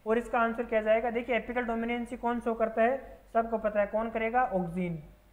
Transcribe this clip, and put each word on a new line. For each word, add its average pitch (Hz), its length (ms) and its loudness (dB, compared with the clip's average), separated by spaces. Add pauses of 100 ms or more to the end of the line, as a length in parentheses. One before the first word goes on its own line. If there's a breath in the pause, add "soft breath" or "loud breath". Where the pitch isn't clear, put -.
और 226 100 4
इसका 240 220 0
answer 233 240 2
क्या 220 180 0
जाएगा? 220 280 2
देखिए, 240 260 0
apical 233 260 -2
dominancy 233 560 -4
कौन 240 220 -2
शो 226 140 -2
करता 226 300 2
है? 262 340 0 (160)
सबको 226 240 0
पता 214 220 0
है, 202 80 2
कौन 220 220 -2
करेगा? 226 340 2
oxygen। 180 520 -2 (360)